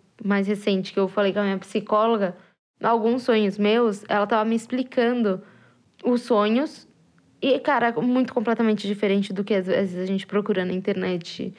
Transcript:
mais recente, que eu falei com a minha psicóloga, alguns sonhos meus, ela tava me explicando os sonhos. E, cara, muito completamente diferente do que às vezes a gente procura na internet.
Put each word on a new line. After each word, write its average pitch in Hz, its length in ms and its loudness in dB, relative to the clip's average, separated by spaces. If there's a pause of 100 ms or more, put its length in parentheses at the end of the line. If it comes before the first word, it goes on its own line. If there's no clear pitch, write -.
(240)
mais 196 240 0
recente, 202 460 -2
que - 60 0
eu 196 80 2
falei 196 260 0
com 196 60 0
a 208 40 0
minha 196 140 0
psicóloga, 208 800 0 (460)
alguns 233 420 2
sonhos 214 340 2
meus, 208 500 2
ela 208 200 0
tava 214 180 2
me 226 100 0
explicando 240 840 0 (640)
os 247 180 2
sonhos. 220 680 0 (540)
E, 277 180 2
cara, 240 400 2
muito 247 340 0
completamente 226 540 0
diferente 196 460 0
do 196 100 -4
que 202 120 0
às 185 100 0
vezes 185 340 -2
a 185 60 -4
gente 190 220 -4
procura 196 360 -2
na 180 100 -4
internet. 185 840 -4